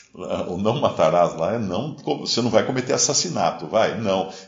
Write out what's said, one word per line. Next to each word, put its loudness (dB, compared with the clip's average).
O -6
'não 0
matarás' 4
lá -2
é -2
não, -4
você -2
não 0
vai 4
cometer -2
assassinato, 0
vai? 0
Não. 0